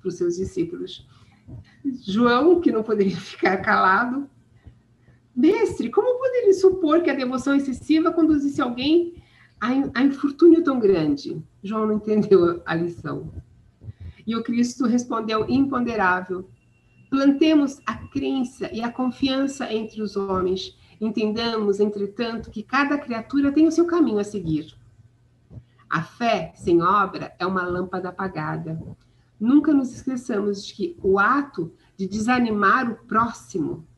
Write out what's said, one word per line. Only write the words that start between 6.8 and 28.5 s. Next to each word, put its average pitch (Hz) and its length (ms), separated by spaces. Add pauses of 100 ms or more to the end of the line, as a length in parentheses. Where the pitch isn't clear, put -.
que 339 80
a 269 40
devoção 262 420
excessiva 294 560
conduzisse 302 500
alguém 285 600 (380)
a 240 140
in-, 269 180
a 240 100
infortúnio 320 600
tão 269 160
grande?" 160 640 (180)
João 220 280
não 214 80
entendeu 196 680
a 165 120
lição. 160 560 (920)
E 226 100
o 233 60
Cristo 240 440
respondeu: 220 640
"Imponderável: 208 1000 (640)
Plantemos 277 760
a 233 80
crença 269 760
e 220 80
a 240 100
confiança 262 840
entre 214 300
os 202 140
homens. 190 600 (240)
Entendamos, 214 800
entretanto, 208 680
que 214 120
cada 285 340
criatura 277 540
tem 302 160
o 320 60
seu 330 140
caminho 285 340
a 202 40
seguir. 160 480 (1160)
A 156 120
fé 202 520
sem 170 260
obra 190 580
é 180 60
uma 185 200
lâmpada 180 440
apagada. 160 720 (600)